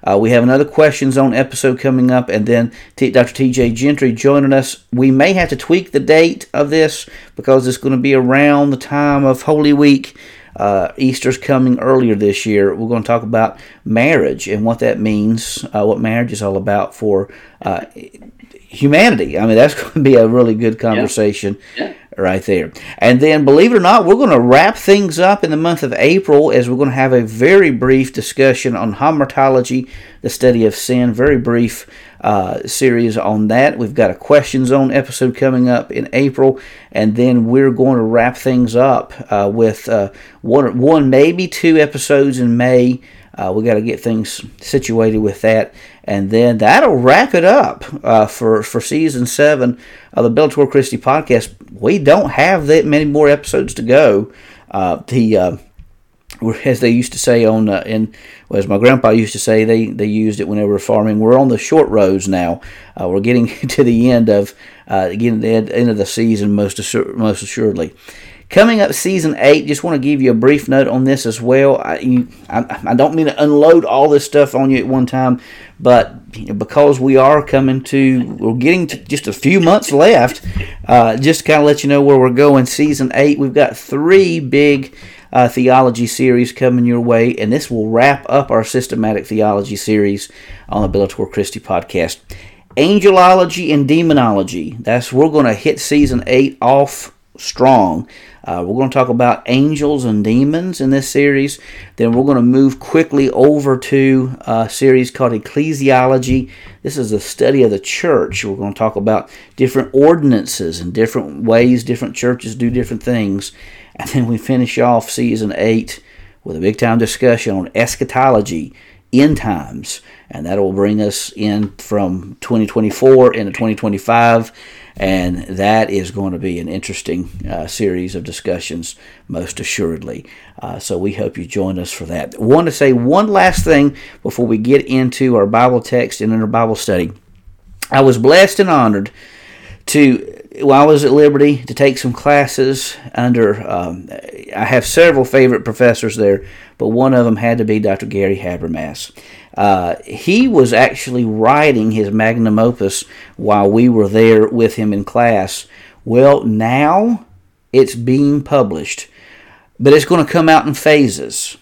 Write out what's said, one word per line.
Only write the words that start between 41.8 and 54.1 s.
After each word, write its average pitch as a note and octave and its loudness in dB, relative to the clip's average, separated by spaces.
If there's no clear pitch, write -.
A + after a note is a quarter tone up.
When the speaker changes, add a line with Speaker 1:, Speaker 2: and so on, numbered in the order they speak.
Speaker 1:
in A#2+ 0
May. B2 2
Uh, F#2 -6
we G#2+ -2
gotta A2 0
get A#2 -6
things A2 -6
situated A2+ 0
with G#2 -4
that, A2 0
and G2 -4
then A2+ 2
that'll F3 4
wrap C#3+ 4
it E3+ 2
up, A3+ 2
uh, A2 4
for, A2 0
for - -6
season C#3+ -2
seven C3 0
of A#2 0
the A#2 2
Bill D3+ 2
Toward C#3+ 0
Christy C3 0
podcast. C3 -4
We E3+ 0
don't D3+ 2
have D#3 0
that D#3 4
many D3+ 0
more D3 2
episodes C#3+ -2
to - -10
go. A#2+ 2